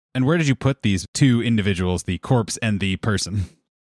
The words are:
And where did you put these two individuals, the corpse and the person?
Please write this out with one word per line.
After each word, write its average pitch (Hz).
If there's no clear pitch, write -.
And 127
where 165
did 160
you 131
put -
these 98
two 123
individuals, 92
the 90
corpse -
and 107
the 95
person? 101